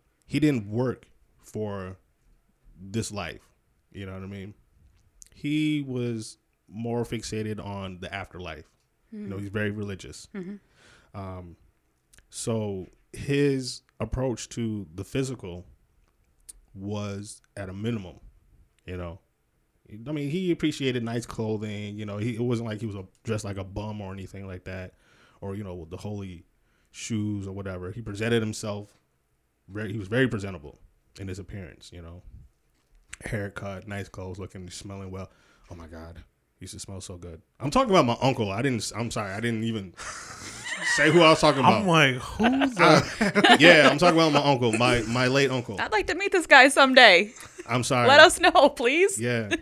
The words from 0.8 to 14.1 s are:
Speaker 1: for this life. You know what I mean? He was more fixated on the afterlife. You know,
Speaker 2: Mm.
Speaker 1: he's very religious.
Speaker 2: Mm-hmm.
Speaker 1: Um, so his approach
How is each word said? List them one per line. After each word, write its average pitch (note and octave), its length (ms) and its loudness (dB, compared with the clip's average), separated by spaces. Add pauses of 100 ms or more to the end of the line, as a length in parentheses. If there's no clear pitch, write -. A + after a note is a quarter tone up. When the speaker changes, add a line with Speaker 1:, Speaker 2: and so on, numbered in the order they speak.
Speaker 1:
for G2+ 540 -8 (880)
this G2 300 -6
life. F2 360 -10 (440)
You G2 160 -14
know F#2+ 60 -12
what F#2+ 100 -12
I F#2+ 40 -12
mean? G2 280 -14 (800)
He D3+ 500 -2
was A#2+ 540 -6 (300)
more A#2 360 -4
fixated A2 600 -8
on F#2+ 360 -10
the F#2 140 -12
afterlife. F2+ 520 -12 (460)
You G#3+ 160 -14
know, G2 100 -10
Speaker 2:
Mm. G2+ 40 -10
Speaker 1:
he's G2+ 80 -10
very G#2+ 220 -2
religious. G2+ 640 -10
Speaker 2:
Mm-hmm. F#3+ 220 -10 (640)
Speaker 1:
Um, F#2 380 -14 (760)
so G#2+ 560 -6 (260)
his C3+ 680 -2 (160)
approach B2 500 -4